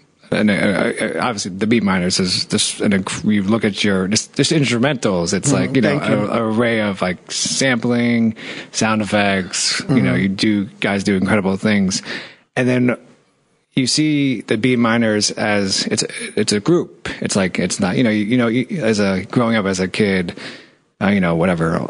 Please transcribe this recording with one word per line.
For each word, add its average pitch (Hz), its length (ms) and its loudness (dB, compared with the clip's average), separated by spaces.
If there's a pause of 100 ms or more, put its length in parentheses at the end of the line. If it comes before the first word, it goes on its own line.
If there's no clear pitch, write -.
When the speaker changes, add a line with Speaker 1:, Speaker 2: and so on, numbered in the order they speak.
(320)
Speaker 1:
and, 104 180 2
uh, 101 60 2
uh, 110 640 0
obviously 101 300 -4
the 98 160 -4
Beat 113 160 4
Miners 95 360 0
is 90 280 0
just - 340 -2
an 101 120 2
inc-, 98 380 -2
you 104 120 2
look 107 200 0
at 101 220 0
your, 95 240 2
just, - 280 -2
just 135 160 2
instrumentals. 117 840 0
It's 95 160 0
Speaker 2:
Mm, - 20 2
Speaker 1:
like, 127 240 0
you 127 60 4
know, 143 160 2
Speaker 2:
thank - 120 -2
you. 107 60 2
Speaker 1:
a, 104 220 -2
a 113 120 -2
array 117 300 0
of, 101 220 -2
like, 92 280 -4
sampling, 120 1080 0 (360)
sound 110 300 0
effects, 98 800 0
you 131 200 2
know, 95 140 2
Speaker 2:
Mm-hmm. 90 80 0
Speaker 1:
you 98 60 2
do, 101 360 0 (160)
guys 101 240 -2
do 101 120 2
incredible 95 420 0
things. 101 420 0 (560)
And 127 100 0
then 123 300 2 (760)
you 131 120 0
see 143 560 0
the - 140 -2
Beat 127 220 2
Miners 113 540 2
as, 104 560 0
it's, 107 160 -2 (320)
it's 107 160 0
a 104 80 0
group. - 500 -2 (100)
It's 98 160 -4
like, 92 220 0
it's 90 220 -2
not, 101 180 0
you 131 60 2
know, 113 60 2
you, 107 140 0
you 120 140 0
know, 120 80 2
you, 127 360 -2
as 110 160 2
a, 95 260 0
growing 117 320 0
up 101 100 0
as 95 120 0
a 92 100 -2
kid, 95 500 0 (640)
uh, 98 80 2
you 143 120 4
know, 85 140 2
whatever, 85 560 0